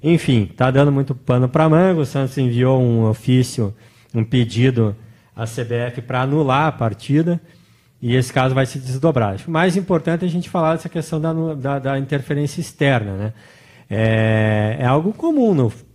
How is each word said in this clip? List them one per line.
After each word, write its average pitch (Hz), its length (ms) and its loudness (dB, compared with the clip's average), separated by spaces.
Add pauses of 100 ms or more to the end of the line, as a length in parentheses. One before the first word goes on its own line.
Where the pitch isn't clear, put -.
Enfim, 143 520 2
tá 131 160 2
dando 143 200 4
muito 139 220 -2
pano 127 340 0
pra 156 220 2
manga. 170 320 4
O 139 40 0
Santos 135 320 -4
enviou 127 440 2
um 117 240 2
ofício, 117 680 0 (400)
um 113 100 0
pedido 117 720 0 (400)
à 113 100 -8
C 120 180 -8
B 113 120 -6
F 120 260 -6
pra 127 200 -4
anular 139 460 2
a 147 40 0
partida. 151 680 -2 (600)
E 120 140 0
esse 123 180 0
caso 131 220 2
vai 131 100 2
se 131 140 -8
desdobrar. 127 560 -2
Acho 98 80 -12
que - 60 -12
o 165 40 -4
mais 175 240 2
importante 170 460 -2
é 185 40 -2
a - 20 -2
gente 170 200 -4
falar 160 240 0
dessa 160 160 -6
questão 160 320 -6
da, 160 120 -2 (200)
da, 139 260 -4
da 135 200 -4
interferência 143 600 -4
externa, 113 560 0
né? 107 180 -4 (540)
É, 110 920 2
é 131 60 -2
algo 156 280 2
comum 277 400 0
no 127 180 2 (240)